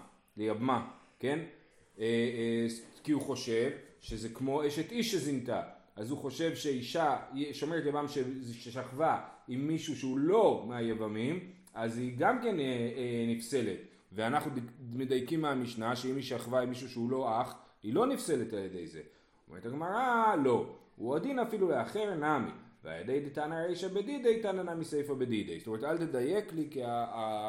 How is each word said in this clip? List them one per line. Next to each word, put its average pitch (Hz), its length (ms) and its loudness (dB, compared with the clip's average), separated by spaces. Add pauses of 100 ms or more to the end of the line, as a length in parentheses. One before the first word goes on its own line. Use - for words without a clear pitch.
(380)
ליבמה", 110 500 2 (320)
כן? 143 200 0 (600)
אה, 110 60 0
אה, 117 640 2 (360)
כי 151 80 0
הוא 139 100 4
חושב 120 480 2 (300)
שזה 113 300 -6
כמו 135 380 0
אשת 156 240 -2
איש 233 200 0
שזינתה. 139 500 0 (340)
אז 110 160 -6
הוא 143 80 -4
חושב 151 360 -2
שאישה, 139 640 2 (360)
שומרת 156 320 -2
יבם 147 220 0
ש-, - 100 -6 (360)
ששכבה 127 680 0 (280)
עם 131 200 -2
מישהו 160 280 -2
שהוא 131 220 -2
לא 156 500 6
מהיבמים, 117 720 0 (340)
אז 113 240 -2
היא 123 200 -2
גם 202 240 4
כן, 208 180 0
אה, 139 60 2
אה, 120 640 0
נפסלת. 113 500 0 (340)
ואנחנו 120 400 0
ד-, 120 460 -8
מדייקים 131 440 0
מהמשנה 123 540 0
שאם 127 200 -2
היא 139 80 -2
שכבה 117 380 0
עם 123 80 0
מישהו 127 200 -6
שהוא 120 220 -2
לא 123 300 2
אח, - 140 -4 (280)
היא 107 100 -2
לא 214 140 6
נפסלת 156 460 0
על 104 60 -2
ידי 90 280 -6
זה. 78 140 -12 (480)
אומרת 92 160 -12
הגמרא, 214 800 2
"לא. 117 320 4 (200)
הוא 120 200 -2
הדין 254 240 0
אפילו 214 300 2
לאחר 190 460 0
נמי. 147 360 2 (320)
והידי 90 360 -2
דתנא 151 340 -4
רישא 170 340 -2
בדידי, 226 540 2
תנא 190 200 0
נמי 170 240 -4
סיפא 143 280 -2
בדידי." 110 460 -2
זאת - 80 -14
אומרת, 110 160 -4
אל 160 140 0
תדייק 165 560 0
לי, 156 180 -2
כי 131 120 -4
ה-, 120 220 0 (440)